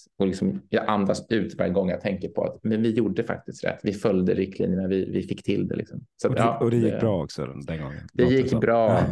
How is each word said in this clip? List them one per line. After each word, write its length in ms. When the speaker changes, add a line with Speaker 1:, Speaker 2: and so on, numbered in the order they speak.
Speaker 1:
Och 100
liksom, 420
jag 180
andas 440
ut 260
varje 140
gång 180
jag 120
tänker 280
på 140
att 200
men 180
vi 120
gjorde 300
faktiskt 400
rätt. 200
Vi 100
följde 400
riktlinjerna, 540
vi, 240
vi 120
fick 200
till 240
det. 80
Liksom. 300
Så 100
att, 40
Speaker 2:
Och 40
det, 60
Speaker 1:
ja, 180
Speaker 2:
och 120
det 60
gick 160
Speaker 1:
det, 60
Speaker 2:
bra 240
också 220
den, 200
den 160
gången? 320
Speaker 1:
det 100
Speaker 2:
Låter 120
Speaker 1:
gick 140
Speaker 2:
som. 100
Speaker 1:
bra. 300
Speaker 2:
Ja. 220